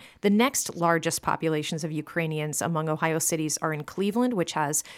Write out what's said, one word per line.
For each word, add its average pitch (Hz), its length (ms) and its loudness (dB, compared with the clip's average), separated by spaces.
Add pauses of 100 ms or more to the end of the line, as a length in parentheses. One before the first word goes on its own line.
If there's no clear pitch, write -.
(220)
The 202 80 4
next 233 460 2
largest 170 480 2
populations 156 600 0
of 160 80 -4
Ukrainians 151 680 -2
among 160 280 0
Ohio 160 280 0
cities 160 420 0
are 160 140 -2
in 151 120 -6
Cleveland, 214 500 0
which 170 160 0
has 151 320 0 (140)